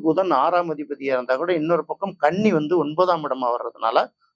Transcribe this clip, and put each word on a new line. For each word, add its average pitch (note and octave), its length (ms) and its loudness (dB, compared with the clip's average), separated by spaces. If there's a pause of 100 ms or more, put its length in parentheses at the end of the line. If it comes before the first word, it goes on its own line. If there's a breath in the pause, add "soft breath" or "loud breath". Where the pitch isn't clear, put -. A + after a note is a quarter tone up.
புதன் D#3+ 340 2
ஆறாம் E3+ 340 2
அதிபதியா C#3+ 440 -6
இருந்தா B2+ 220 0
கூட, E3+ 180 -2
இன்னொரு D#3+ 320 0
பக்கம் F#3 320 -6
கன்னி G3 340 2
வந்து D3+ 260 0
ஒன்பதாம் D#3+ 460 0
இடமா C3 280 -4
வர்றதுனால, A#2 460 -2 (380)